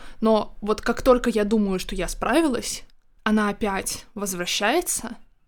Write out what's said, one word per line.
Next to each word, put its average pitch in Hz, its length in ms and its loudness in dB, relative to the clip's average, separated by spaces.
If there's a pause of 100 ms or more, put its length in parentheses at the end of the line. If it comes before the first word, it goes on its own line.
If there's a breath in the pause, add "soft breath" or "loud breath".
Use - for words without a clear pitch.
(200 loud breath)
но 220 400 2
вот 214 200 -2
как - 220 -2
только 247 280 6
я 208 140 2
думаю, 202 340 2
что - 160 -6
я 180 140 -4
справилась, 240 760 0 (380)
она 214 260 2
опять 202 680 -4
возвращается 208 1000 -2 (320)